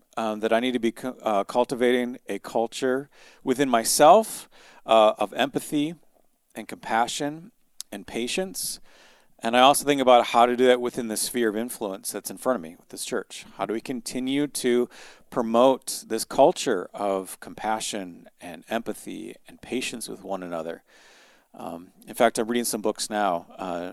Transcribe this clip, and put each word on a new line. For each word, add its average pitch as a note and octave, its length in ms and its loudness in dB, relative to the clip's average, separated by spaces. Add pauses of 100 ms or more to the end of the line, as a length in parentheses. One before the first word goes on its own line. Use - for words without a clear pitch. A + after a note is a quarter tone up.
(160)
um, G#2+ 240 -4
that A2 120 0
I A2+ 60 4
need B2 140 -2
to B2 80 -4
be A2+ 100 0
cu-, - 320 -10
uh, G2+ 220 0
cultivating B2 760 0 (100)
a G2+ 120 -6
culture B2+ 680 -4 (360)
within C3+ 240 0
myself, D3 800 6 (360)
uh, A2 340 6
of G2+ 160 -4
empathy D3 600 -4 (600)
and A2 120 -14
compassion C#3+ 840 -4 (420)
and G2+ 140 -14
patience. - 760 -8 (600)
And A#2 160 -2
I B2 40 6
also C3+ 240 6
think C#3 160 2
about B2 280 6
how A#2+ 180 6
to B2 100 0
do B2 120 4
that B2 120 4
within A#2+ 280 -6
the G#2 100 -4
sphere A#2 320 0
of G2+ 60 -4
influence A2+ 560 -8
that's - 180 -10
in F#2+ 80 -12
front B2+ 180 0
of F2 60 -8
me E2 160 -16
with - 100 -20
this - 160 -14
church. - 400 -8 (140)
How G2 80 -4
do G#2 80 -4
we A2+ 80 -4
continue C3 640 -4
to A#2+ 420 0 (400)
promote A#2+ 800 2
this A2 160 -4
culture C3+ 680 2
of G2 460 -4
compassion G2+ 840 -8 (140)
and E2+ 300 -16
empathy G2 640 -8 (120)
and - 140 -20
patience A#2+ 480 -8
with G2+ 160 -16
one F#2+ 180 -8
another? E2 400 -8 (720)
Um, E2+ 360 -14 (180)
in A2 80 -18
fact, A#2 240 2
I'm A2 100 -2
reading A#2+ 160 -2
some A2+ 160 -6
books G#2+ 300 -4
now, G2 360 -2 (120)
uh, F2+ 340 -8